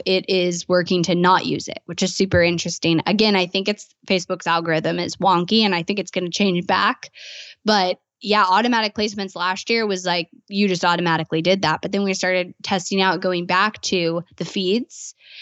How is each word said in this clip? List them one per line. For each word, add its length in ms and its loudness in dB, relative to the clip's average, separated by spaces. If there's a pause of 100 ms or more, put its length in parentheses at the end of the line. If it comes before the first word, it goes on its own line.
it 240 0
is 380 0
working 360 2
to 120 0
not 300 4
use 240 -6
it, 160 -10
which 180 -4
is 100 -2
super 300 2
interesting. 640 0
Again, 300 2
I 100 0
think 220 -4
it's 180 -6 (180)
Facebook's 400 -2
algorithm 540 0
is 160 -6
wonky, 460 2
and 120 2
I 100 -2
think 140 -2
it's 140 -6
gonna 180 -4
change 380 0
back. 440 0 (520)
But 340 2 (240)
yeah, 220 2
automatic 500 2
placements 420 -4
last 340 -4
year 180 0
was 180 -2
like, 240 -2 (200)
you 180 2
just 160 0
automatically 580 0
did 200 2
that. 200 0
But 120 -6
then 100 0
we 100 0
started 480 -2
testing 400 -2
out 200 0
going 240 -2
back 380 0
to 380 -2 (140)
the 100 -8
feeds. 720 -4 (260)